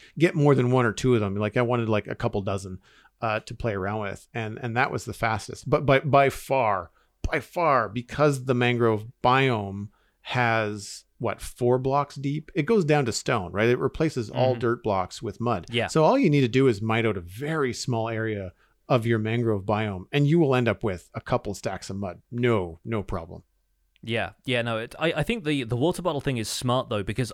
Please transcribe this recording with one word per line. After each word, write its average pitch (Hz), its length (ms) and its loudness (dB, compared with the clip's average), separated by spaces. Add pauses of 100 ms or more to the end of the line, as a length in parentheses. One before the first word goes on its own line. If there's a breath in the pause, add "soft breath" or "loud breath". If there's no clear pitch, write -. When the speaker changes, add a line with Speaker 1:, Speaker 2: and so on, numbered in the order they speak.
(180 loud breath)
Speaker 1:
get 165 180 4
more 143 180 6
than 127 160 2
one 127 140 4
or 110 80 2
two 127 220 2
of 113 80 4
them. 98 120 -2
Like, 104 220 -2
I 123 60 4
wanted, 120 260 0
like, 107 180 0
a - 80 -8
couple 110 280 -2
dozen, 95 360 -6 (440 soft breath)
uh, 110 180 -2
to - 140 -14
play 117 180 -4
around 101 300 -4
with, 95 320 -10
and, 110 280 -6
and 117 140 -4
that 131 160 2
was 120 140 -6
the 104 80 -8
fastest. - 540 -4
But 147 180 2
by, 135 140 6
by 139 280 4
far, 110 600 -2 (380)
by 151 120 -2
far, 139 480 2
because 131 560 0
the 131 100 2
mangrove 117 520 2 (180)
biome 107 640 2 (320)
has, 110 840 -2 (140)
what, 110 220 -4
four 123 380 0
blocks 135 380 -2
deep? 143 380 -6
It 147 120 0
goes 208 180 4
down 147 220 2
to 110 60 -2
stone, 98 400 -2
right? 104 160 2
It 123 100 4
replaces 131 500 -2
all 127 240 0
Speaker 2:
Mm-hmm. 120 80 -4
Speaker 1:
dirt 120 220 -2
blocks 95 400 -2
with 107 180 -10
mud. 113 300 -2
Speaker 2:
Yeah. 117 160 0
Speaker 1:
So 160 180 2
all 220 140 6
you 254 100 4
need 143 140 4
to 123 60 2
do 131 200 4
is 104 140 2
mine 113 240 0
out 107 100 0
a 95 60 -6
very 131 500 -4
small 117 380 -4
area 110 420 -4 (380)
of 123 140 4
your 117 140 2
mangrove 110 460 0
biome, 104 480 -2
and 143 140 2
you 160 120 4
will 139 160 4
end 123 120 2
up 104 160 0
with 95 300 -6
a - 80 -8
couple - 320 -4
stacks - 380 -8
of 98 60 -8
mud. 98 260 -8 (100)
No, 113 540 0
no 107 160 -4
problem. 87 400 -10 (600)
Speaker 2:
Yeah, 113 280 -4 (160)
yeah, 123 160 -2
no, 117 160 -4
it, 117 200 -10
I, 160 140 -2
I 151 120 -2
think 220 200 -4
the, 147 200 -2
the 113 120 -4
water 165 240 0
bottle 160 220 -4
thing 131 160 -2
is 110 100 -6
smart, 127 400 -2
though, 104 140 -2
because 110 320 -4